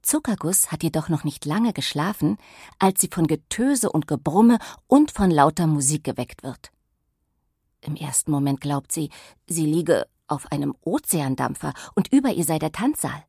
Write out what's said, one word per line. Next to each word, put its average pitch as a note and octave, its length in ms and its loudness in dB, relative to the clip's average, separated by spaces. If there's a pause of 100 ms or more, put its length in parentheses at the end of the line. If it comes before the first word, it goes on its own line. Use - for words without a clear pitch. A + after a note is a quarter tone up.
(120)
Zuckerguss G3 600 -2
hat D#3 100 -6
jedoch D3+ 240 -2
noch D#3+ 160 -2
nicht D3 220 -6
lange G#3 260 0
geschlafen, D#3+ 640 -2 (440)
als F#3+ 200 2
sie F3+ 80 0
von D#3+ 200 0
Getöse A#3+ 640 0
und D3+ 180 0
Gebrumme G#3+ 520 4 (280)
und D4 220 6
von F#3+ 220 2
lauter D#3 360 4
Musik D3 360 0
geweckt - 400 -8
wird. - 300 -12 (1040)
Im D3+ 160 -6
ersten D3+ 340 -4
Moment C#3+ 300 0
glaubt C#3+ 320 -4
sie, D3+ 180 -6 (380)
sie D#3+ 180 -2
liege D#3 400 2 (220)
auf - 240 -6
einem C#3+ 300 -4
Ozeandampfer C#3+ 920 -4 (220)
und - 160 0
über C4+ 180 4
ihr E3+ 140 -2
sei D#3 160 0
der D#3 140 -4
Tanzsaal. G3 560 -4